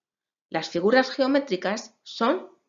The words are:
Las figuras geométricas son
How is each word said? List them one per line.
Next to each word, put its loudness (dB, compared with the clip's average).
Las -6
figuras 4
geométricas -2
son -2